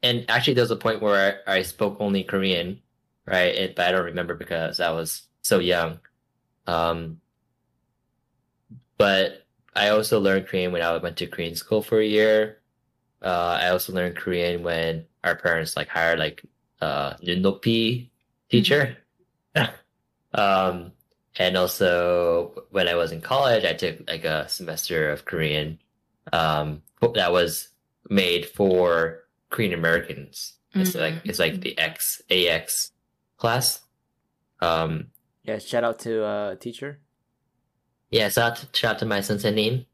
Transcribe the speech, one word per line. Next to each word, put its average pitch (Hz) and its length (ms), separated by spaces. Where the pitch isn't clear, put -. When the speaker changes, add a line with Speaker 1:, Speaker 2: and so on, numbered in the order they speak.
Speaker 1:
and 120 260
actually, 127 240
there 123 100
was 110 80
a 110 60
point 110 240
where 101 460
I, 98 100
I 92 60
spoke 101 360
only 98 240
Korean, 95 580
right? 90 300
It, 92 200
but 90 120
I 92 40
don't 92 140
remember 85 300
because 82 440
I 85 120
was 82 320
so 101 180
young. 85 400
Um, 82 520
but 95 480
I 104 140
also 107 300
learned 95 280
Korean 90 260
when 85 80
I 85 160
went 82 200
to 87 100
Korean 85 280
school 87 260
for 110 180
a 110 60
year. 107 540
Uh, 87 400
I 90 80
also 90 240
learned 90 240
Korean 87 460
when 82 420
our 85 140
parents, 82 400
like, 76 100
hired, 82 320
like, 76 240
uh, 71 320
Nunnopi 110 880
teacher. 139 480
<laughs> 127 120
Um, 95 600
and 92 200
also 87 1120
when 92 180
I 85 60
was 85 180
in 80 80
college, 123 460
I 82 80
took, - 340
like, 82 180
a 78 220
semester 80 640
of 73 160
Korean, 78 540
um, 76 520
that 92 160
was 85 380
made 90 340
for 87 760
Korean 101 240
Americans. 82 800
It's 185 180
like, - 220
Speaker 2:
Mm-hmm. 170 160
Speaker 1:
it's - 80
like 175 220
the - 180
X, - 500
A 90 180
X - 440
class. 120 420
Um, 80 460
Speaker 3:
Yeah, 107 120
shout 117 260
out 117 180
to, 113 220
uh, 104 340
teacher. 135 420
Speaker 1:
Yeah, 110 180
shout 117 220
out 117 60
to, - 80
shout 110 140
out - 60
to 113 80
my 101 140
sensei 104 280
name. 110 440